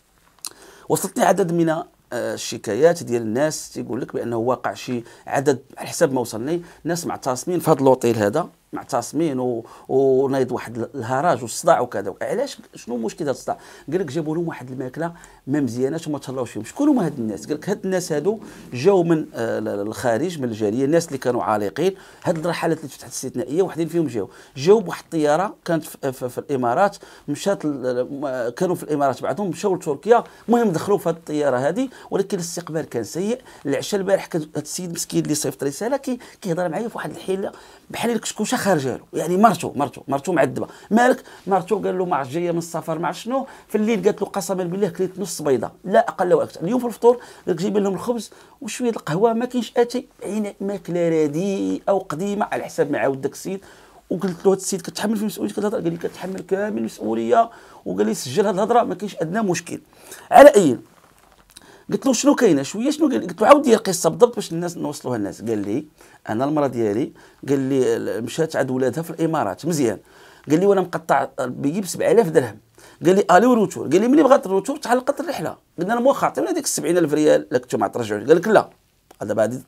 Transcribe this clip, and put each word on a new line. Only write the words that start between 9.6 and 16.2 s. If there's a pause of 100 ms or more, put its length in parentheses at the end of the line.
ونايض
واحد
ال-،
الهراج
والصداع
وكذا.
علاش؟ (180)
شنو
مشكل
هذا
الصداع؟ (340)
قال
لك
جابوا
لهم
واحد
الماكله (340)
ما
مزياناش
وما